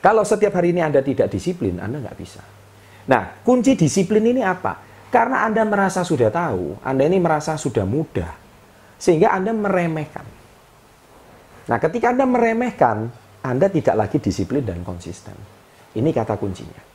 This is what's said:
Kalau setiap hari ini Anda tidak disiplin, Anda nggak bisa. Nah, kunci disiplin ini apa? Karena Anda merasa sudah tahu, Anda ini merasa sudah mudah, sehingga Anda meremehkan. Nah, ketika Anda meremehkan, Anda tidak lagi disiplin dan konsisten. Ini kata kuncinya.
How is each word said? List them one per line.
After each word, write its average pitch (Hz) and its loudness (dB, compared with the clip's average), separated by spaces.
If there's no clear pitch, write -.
Kalau 208 4
setiap 202 0
hari 175 2
ini 175 0
Anda 143 2
tidak 135 0
disiplin, 101 -4
Anda 113 -8
nggak - -12
bisa. - -18
Nah, 110 0
kunci 254 4
disiplin 196 2
ini 247 2
apa? 180 -4
Karena 254 2
Anda 220 0
merasa 202 0
sudah 123 2
tahu, 104 -4
Anda 135 0
ini 185 2
merasa 156 0
sudah 113 -2
mudah, 101 -4
sehingga 170 4
Anda 196 -2
meremehkan. 175 -4
Nah, 117 2
ketika 233 0
Anda 269 2
meremehkan, 226 0
Anda 135 2
tidak 156 0
lagi 104 0
disiplin 110 -2
dan 87 -6
konsisten. 87 -14
Ini 123 0
kata 113 -2
kuncinya. - -8